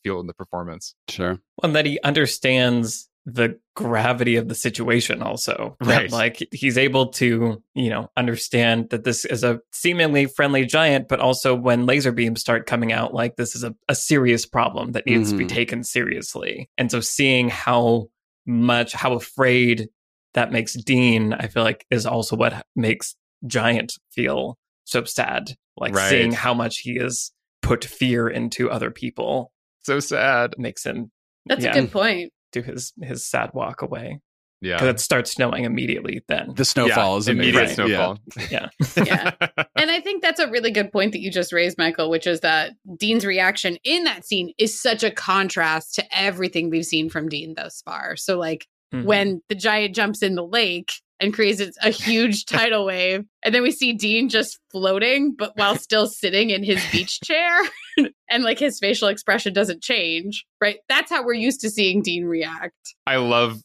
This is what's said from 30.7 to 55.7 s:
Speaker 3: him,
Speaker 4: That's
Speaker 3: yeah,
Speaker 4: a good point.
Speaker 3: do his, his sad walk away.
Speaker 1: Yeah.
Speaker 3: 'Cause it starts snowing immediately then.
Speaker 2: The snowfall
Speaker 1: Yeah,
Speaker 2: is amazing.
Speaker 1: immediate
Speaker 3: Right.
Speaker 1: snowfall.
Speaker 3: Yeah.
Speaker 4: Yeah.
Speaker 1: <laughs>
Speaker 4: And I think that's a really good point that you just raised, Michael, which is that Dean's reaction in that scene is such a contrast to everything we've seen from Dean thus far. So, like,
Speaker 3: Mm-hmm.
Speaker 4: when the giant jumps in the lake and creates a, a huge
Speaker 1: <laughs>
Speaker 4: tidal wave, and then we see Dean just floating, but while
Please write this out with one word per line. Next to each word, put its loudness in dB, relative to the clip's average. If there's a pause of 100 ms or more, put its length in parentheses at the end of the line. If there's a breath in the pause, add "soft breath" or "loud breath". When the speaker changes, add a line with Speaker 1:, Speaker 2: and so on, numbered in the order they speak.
Speaker 3:
him, -8 (360)
Speaker 4:
That's 0
Speaker 3:
yeah, 0
Speaker 4:
a 4
good -4
point. 0 (200)
Speaker 3:
do -6
his, -10 (100)
his -8
sad -4
walk -8
away. -10 (400)
Speaker 1:
Yeah. -2
Speaker 3:
'Cause 2
it 0
starts 0
snowing -2
immediately -4
then. -4
Speaker 2:
The 2
snowfall 2
Speaker 1:
Yeah, 0
Speaker 2:
is -2
amazing. 4
Speaker 1:
immediate 6
Speaker 3:
Right. -6
Speaker 1:
snowfall. 0 (320)
Speaker 3:
Yeah. -6 (280)
Speaker 4:
Yeah. 2 (100)
Speaker 1:
<laughs> -4
Speaker 4:
And 2
I 0
think -6
that's 0
a 0
really 0
good 0
point 2
that -6
you -6
just -2
raised, 0
Michael, 0
which 0
is 0
that 2 (260)
Dean's 2
reaction 0
in 0
that -4
scene -4
is 0
such 0
a 0
contrast 0
to -2 (140)
everything -2
we've 0
seen -2
from -6
Dean -10
thus -12
far. -8
So, -2
like, -4 (260)
Speaker 3:
Mm-hmm. -6
Speaker 4:
when 2
the -4
giant 0
jumps -2
in 0
the -4
lake -2 (300)
and 0
creates 2
a, -4 (100)
a 2
huge 0
Speaker 1:
<laughs> -20
Speaker 4:
tidal 2
wave, 0 (200)
and 2
then 4
we 4
see 0
Dean 0
just -2 (140)
floating, 2
but -6
while 2